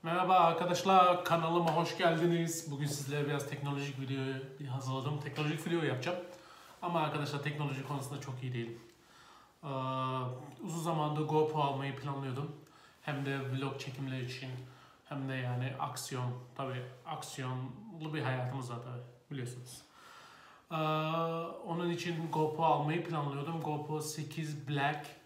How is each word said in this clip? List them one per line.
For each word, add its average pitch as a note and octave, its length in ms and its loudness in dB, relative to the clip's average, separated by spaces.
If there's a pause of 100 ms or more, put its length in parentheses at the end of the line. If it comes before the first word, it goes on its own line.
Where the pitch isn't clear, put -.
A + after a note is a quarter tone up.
Merhaba F#3 300 6
arkadaşlar, F3+ 880 8
kanalıma E3 520 4
hoş E3 220 2
geldiniz. E3 720 4
Bugün C#3+ 160 -2
sizlere C#3 400 -2
biraz C#3+ 220 -2
teknolojik C#3+ 520 -4
video C3+ 720 -4
hazırladım. C3 480 -2
Teknolojik D3+ 460 -2
video E3 160 2
yapacağım. D3 360 0 (640)
Ama E3 180 2
arkadaşlar D3 420 0
teknoloji C#3 460 -2
konusunda C3+ 320 -4
çok C3 220 -8
iyi B2 120 -4
değilim. A#2 240 -4 (840)
Ee, D3 40 -8 (960)
uzun E3 200 -4
zamandır D3+ 400 2
GoPro D3+ 380 4
almayı C#3 360 0
planlıyordum. C#3 600 -4 (460)
Hem C#3 240 -2
de C3+ 260 -2
vlog C3+ 280 -2
çekimleri C3 440 -4
için, B2+ 260 -6 (580)
hem C3+ 200 -4
de C3 60 -2
yani B2+ 440 0
aksiyon, B2+ 540 -2 (220)
tabii C3 280 -4 (240)
aksiyonlu D#3 1080 -6
bir D3 80 0
hayatımız B2+ 480 -2
var A#2+ 140 -6
tabii, - 460 -12
biliyorsunuz. - 520 -10 (880)
Ee, E3 40 -6 (920)
onun E3+ 240 0
için E3 400 -2
GoPro D#3 320 2
almayı D#3 420 4
planlıyordum. D3+ 560 -2
GoPro D3+ 400 -2
sekiz D3 680 -6
Black D3 380 0 (200)